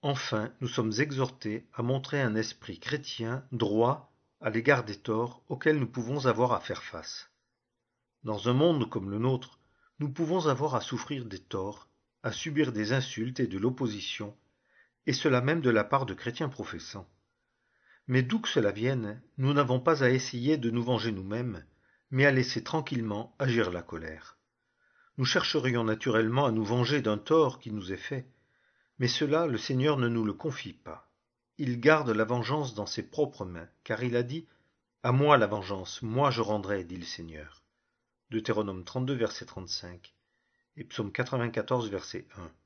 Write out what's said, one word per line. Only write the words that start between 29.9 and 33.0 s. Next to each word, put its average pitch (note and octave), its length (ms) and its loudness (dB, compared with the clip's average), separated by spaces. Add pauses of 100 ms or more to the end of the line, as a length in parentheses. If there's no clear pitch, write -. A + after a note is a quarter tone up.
ne A#2+ 120 2
nous A2+ 160 0
le G2+ 80 0
confie C3 400 -8
pas. - 360 -16 (480)
Il B2 220 -2
garde C#3+ 300 6
la G#2+ 160 2
vengeance B2 480 -2
dans G#2 120 -6
ses - 180 -8